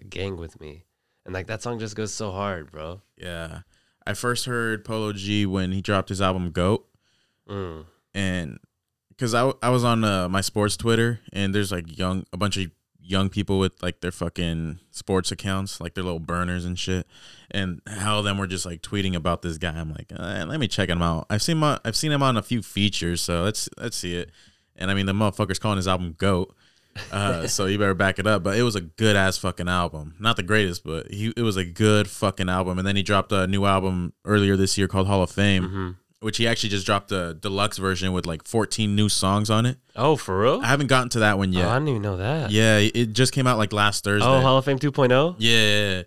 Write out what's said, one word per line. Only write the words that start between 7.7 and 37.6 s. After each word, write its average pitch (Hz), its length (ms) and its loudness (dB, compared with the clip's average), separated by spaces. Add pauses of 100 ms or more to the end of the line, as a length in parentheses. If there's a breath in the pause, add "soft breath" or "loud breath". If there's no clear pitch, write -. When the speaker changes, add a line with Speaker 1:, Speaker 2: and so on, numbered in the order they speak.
Speaker 2:
And 92 440 -2 (600)
'cause 117 160 -2
I, 123 180 2 (100)
I 117 60 2
was 123 160 4
on, 117 200 2
uh, 95 260 2
my 98 100 2
sports 104 380 0
Twitter, 117 420 2 (140)
and 98 200 0
there's, 101 160 0
like, 85 280 -6
young, 92 340 -2
a 90 60 -10
bunch 98 180 -2
of 92 140 -4 (320)
young 95 260 0
people 98 300 -2
with, 95 240 0
like, 90 200 -6
their 87 100 -4
fucking 82 680 -4 (140)
sports - 400 -2
accounts, 98 480 -6
like, 85 140 -10
their 92 100 -6
little 85 160 -4
burners 87 440 -4
and 90 140 -6
shit. 92 280 -4 (440 loud breath)
And 92 380 -4
how 101 340 -2
them 101 160 0
were 98 80 -2
just, 90 180 -4
like, 85 180 -10
tweeting 95 340 -2
about 85 260 0
this 82 160 -6
guy. 80 180 -4
I'm 80 160 -6
like, - 240 -14
"Uh, 90 300 -6
let 143 140 -4
me 120 80 0
check 92 200 -2
him 85 140 2
out." 85 260 0
I've 104 140 -2
seen 160 160 0
my, 147 260 2
I've 113 120 -2
seen 156 160 -2
him 139 100 2
on 131 140 4
a 101 60 0
few 117 200 -2
features, 87 580 0
so 85 220 0
let's, 104 260 -2 (100)
let's - 180 -8
see 87 180 -6
it. 87 160 -6 (460 soft breath)
And 92 140 -2
I 98 40 2
mean, 98 120 0
the 98 60 0
motherfucker's 101 460 0
calling 107 180 0
his 92 120 -2
album 90 300 0
goat. 95 360 0 (560 loud breath)
Uh, 92 360 -2
<laughs> - 20 -2
so - 180 0
you 101 120 0
better 98 160 2
back 95 260 2
it 95 80 -2
up. 101 160 2
But 98 140 0
it 120 40 4
was 120 140 0
a 92 40 -4
good 101 360 2
ass 95 220 2
fucking 90 300 -4
album. 82 520 -2
Not 110 160 2
the 104 80 -2
greatest, 95 400 0
but 80 260 -6
he, 104 260 -4
it 120 60 -2
was 107 140 2
a 95 80 0
good 104 440 4
fucking 95 400 -2
album. 92 300 -2
And 92 80 -2
then 98 100 0
he 98 60 2
dropped 98 300 0
a 95 160 2
new 98 160 0
album 92 480 0 (120)
earlier 101 320 4
this 95 220 2
year 98 80 2
called 95 220 0
Hall 98 140 4
of 87 80 -2
Fame, 98 340 2
Speaker 1:
Mm-hmm. 92 260 -6 (300)
Speaker 2:
which 107 180 -4
he 117 100 2
actually 113 220 -2
just 98 160 -2
dropped 101 260 0
a 87 220 -2
deluxe 98 440 -2